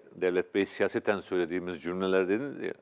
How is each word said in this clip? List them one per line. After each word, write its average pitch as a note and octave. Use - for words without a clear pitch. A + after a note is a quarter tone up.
Devlet F2+
Bey, G2
siyaseten G2+
söylediğimiz F2+
cümleler F#2
dediniz A#2+
ya, -